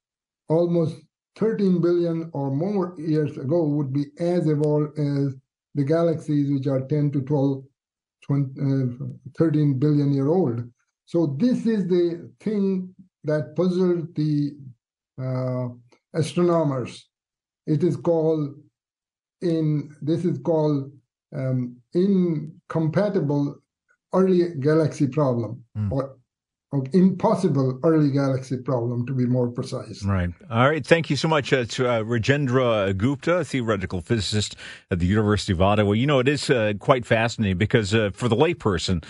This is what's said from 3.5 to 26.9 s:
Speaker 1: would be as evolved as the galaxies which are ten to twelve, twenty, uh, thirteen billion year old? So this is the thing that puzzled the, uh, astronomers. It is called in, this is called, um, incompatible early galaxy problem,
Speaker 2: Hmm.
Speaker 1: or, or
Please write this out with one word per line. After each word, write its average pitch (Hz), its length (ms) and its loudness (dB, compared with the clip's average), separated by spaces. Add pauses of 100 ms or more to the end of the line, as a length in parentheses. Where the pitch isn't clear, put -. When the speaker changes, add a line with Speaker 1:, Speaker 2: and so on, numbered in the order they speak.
Speaker 1:
would 147 260 -2
be 143 120 -2 (140)
as 170 280 0
evolved 151 500 0
as 143 380 -2 (400)
the 143 80 0
galaxies 151 680 0
which 139 160 -2
are 135 140 0
ten 147 300 0
to 143 100 -2
twelve, 139 420 -2 (580)
twenty, 139 380 -2
uh, 135 260 0 (520)
thirteen 151 400 2
billion 143 360 2
year 135 140 0
old? 143 360 0 (420)
So 160 340 0
this 233 260 0
is 214 220 0
the 170 520 -2
thing 196 540 -2 (300)
that 151 320 -2
puzzled 175 600 0
the, 147 360 0 (680)
uh, 127 480 -4 (460)
astronomers. 160 920 0 (580)
It 156 180 0
is 165 120 2
called 156 600 0 (840)
in, 156 600 0
this 160 240 -2
is 180 140 0
called, 151 520 0 (440)
um, 127 420 -4 (160)
incompatible 165 1600 0 (560)
early 180 360 4 (100)
galaxy 151 480 2
problem, 120 560 -2 (120)
Speaker 2:
Hmm. 104 160 -2
Speaker 1:
or, 135 240 -4 (560)
or 143 120 -2 (100)